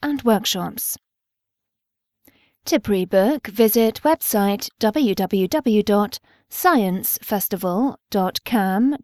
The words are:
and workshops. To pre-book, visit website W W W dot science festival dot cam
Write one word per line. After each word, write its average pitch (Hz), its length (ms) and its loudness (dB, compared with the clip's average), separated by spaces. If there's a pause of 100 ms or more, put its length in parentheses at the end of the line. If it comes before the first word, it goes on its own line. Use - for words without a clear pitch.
and 294 220 -4
workshops. - 760 -2 (1700)
To 311 160 2
pre-book, 196 680 0
visit 226 560 2
website 208 680 0 (120)
W 226 340 2
W 190 320 0
W 220 380 2
dot 202 340 0 (300)
science 208 760 0
festival 190 760 -2 (100)
dot 185 320 0
cam 220 600 0